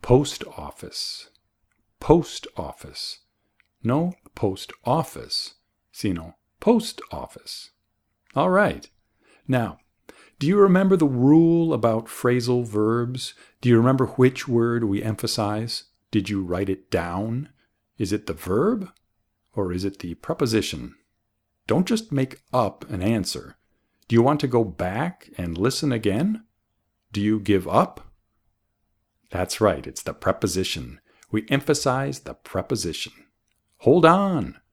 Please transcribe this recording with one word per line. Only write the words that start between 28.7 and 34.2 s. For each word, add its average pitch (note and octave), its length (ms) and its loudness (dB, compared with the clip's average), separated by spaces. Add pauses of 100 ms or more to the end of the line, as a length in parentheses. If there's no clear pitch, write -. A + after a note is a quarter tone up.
That's F2+ 260 -4
right, F2 280 2
it's - 160 -14
the D2+ 100 -6
preposition. E2+ 880 -4 (300)
We G#2+ 180 -4
emphasize C#3 720 -2
the - 160 -14
preposition. - 800 -6 (640)
Hold D#3+ 280 6
on. F3 560 2 (120)